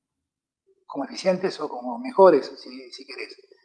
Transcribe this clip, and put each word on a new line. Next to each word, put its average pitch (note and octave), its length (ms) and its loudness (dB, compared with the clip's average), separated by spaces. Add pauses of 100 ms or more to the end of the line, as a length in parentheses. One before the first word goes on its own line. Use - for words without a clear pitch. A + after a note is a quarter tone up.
(840)
como C#3 180 -10
eficientes F3+ 560 -4
o D3+ 80 -6
como B2 320 -10
mejores, C#3 580 6
si, B2+ 360 -20
si - 120 -18
querés. - 300 -14 (300)